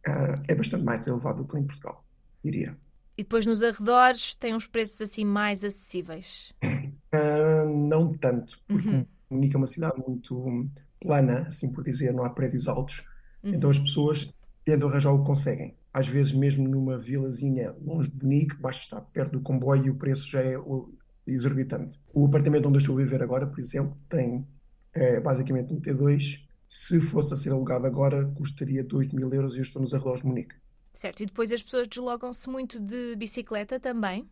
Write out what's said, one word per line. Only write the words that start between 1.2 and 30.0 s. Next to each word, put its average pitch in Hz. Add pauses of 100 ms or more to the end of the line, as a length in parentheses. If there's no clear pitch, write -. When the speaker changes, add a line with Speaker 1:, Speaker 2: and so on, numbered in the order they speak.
Speaker 1:
do -
que 147
em 139
Portugal, - (380)
diria. 143 (400)
Speaker 2:
E 202
depois 226
nos 220
arredores 240
tem 226
uns 220
preços 220
assim 214
mais 202
acessíveis? 180 (580)
Speaker 1:
Ah, 156
não 151
tanto, 123
porque 202
Speaker 2:
Uhum. 131 (240)
Speaker 1:
Munique 139
é -
uma 135
cidade 160
muito 123 (300)
plana, 135
assim -
por -
dizer, 127
não 127
há 123
prédios 123
altos. 127 (400)
Speaker 2:
Uhum. 202
Speaker 1:
Então 143
as 143
pessoas 147 (320)
tentam 143
arranjar 139
o 139
que 143
conseguem. 139 (180)
Às 135
vezes 139
mesmo 139
numa 131
vilazinha 131
longe 156
de 131
Munique, 143
basta 127
estar -
perto -
do 131
comboio 131
e 135
o 131
preço 135
já 135
é 131
o, 135 (340)
exorbitante. 131 (140)
O 143
apartamento 147
onde 139
eu -
estou 139
a 135
viver 131
agora, 127
por -
exemplo, 139 (100)
tem, 127 (460)
é, 123
basicamente 131
um 147
T 147
dois. 143 (220)
Se -
fosse -
a 143
ser 135
alugado 127
agora, 139 (100)
custaria 139
dois 135
mil 131
euros 135
e 131
eu 131
estou 135
nos 127
arredores 131